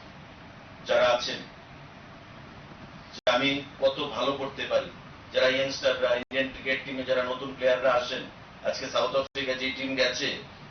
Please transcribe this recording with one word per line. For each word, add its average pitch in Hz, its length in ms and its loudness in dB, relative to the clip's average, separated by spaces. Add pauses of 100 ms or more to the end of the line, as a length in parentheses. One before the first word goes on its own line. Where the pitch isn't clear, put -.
(880)
যারা 120 220 6
আছেন - 280 2 (1800)
যে - 160 2
আমি 139 320 4 (180)
কত 135 340 4
ভালো 135 180 2
করতে 135 340 -4
পারি, 110 240 2 (420)
যারা 127 160 6
ইয়াংস্টাররা, 127 680 2
ইন্ডিয়ান 131 380 0
ক্রিকেট 131 320 -4
টিমে 131 180 -4
যারা 127 220 2
নতুন 131 300 -4
প্লেয়াররা 127 380 4
আসেন, 123 300 0 (420)
আজকে - 220 -2
সাউথ 127 300 2
আফ্রিকা 135 380 0
যে 131 160 -2
টিম 135 240 -4
গেছে 123 480 0 (280)